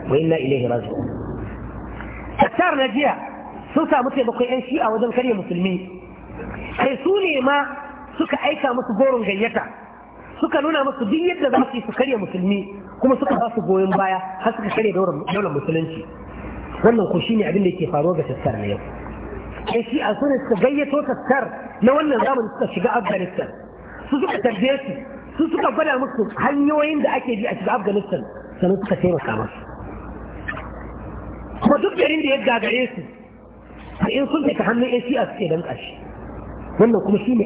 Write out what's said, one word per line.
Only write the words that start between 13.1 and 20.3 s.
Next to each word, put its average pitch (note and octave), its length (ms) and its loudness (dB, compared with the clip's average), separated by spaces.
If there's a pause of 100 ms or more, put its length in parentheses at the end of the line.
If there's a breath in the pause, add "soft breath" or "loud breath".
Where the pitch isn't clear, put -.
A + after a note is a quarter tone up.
suka C#4 160 2
ba A3+ 200 0
su A#3 80 0
goyon F#3+ 340 4
baya F#3+ 220 2 (220)
har A3+ 140 2
suka G#3 160 -6
karya G#3+ 240 2
daular, F3+ 200 2 (180)
daular F#3+ 200 0
musulunci. D#3+ 520 -2 (760)
Wannan A3 280 6
ko F#3 100 2
shine A3 240 2
abin E3+ 180 2
da F#3 80 4
yake E3 200 0
faruwa D#3 260 2
ga D#3 60 2
Tattar C3 360 -2
na G2+ 80 -4
yau. G2+ 120 0 (920)
'Yan A#3 120 2
Shi'a A3 340 0
su C#4 80 0
ne C#4 120 4